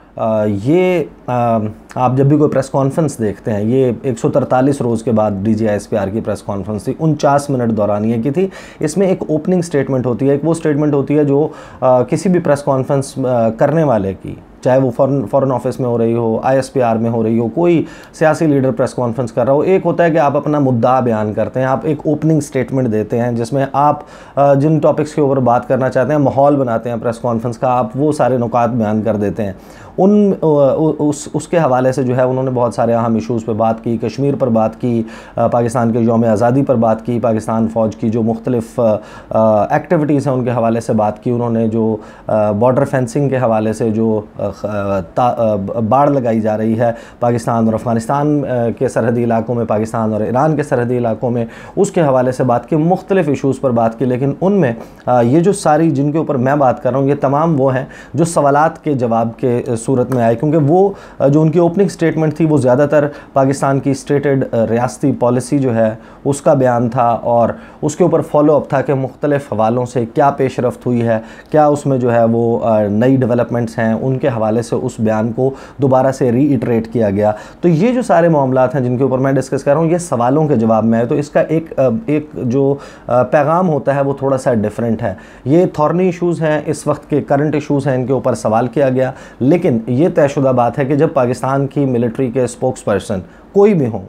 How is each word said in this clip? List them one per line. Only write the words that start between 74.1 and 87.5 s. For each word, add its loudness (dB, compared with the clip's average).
हवाले 0
से -4
उस -4
बयान 0
को 0
दोबारा 4
से 0
रीइटरेट 0
किया 0
गया। 2
तो 4
ये 2
जो 0
सारे 4
मामलात 2
हैं 0
जिनके 0
ऊपर 2
मैं 0
डिस्कस -2
कर 2
रहा 2
हूँ, 0
ये 0
सवालों 0
के 2
जवाब 2
में 2
है। 0
तो -2
इसका 0
एक, -2
अ, 2
एक -2
जो, 0
अ, 2
पैगाम 2
होता 0
है 0
वो -2
थोड़ा 0
सा -2
डिफरेंट -2
है। -6
ये 2
थॉर्नी 2
इशूज़ -2
हैं, -2
इस -6
वक्त -2
के 0
करंट 0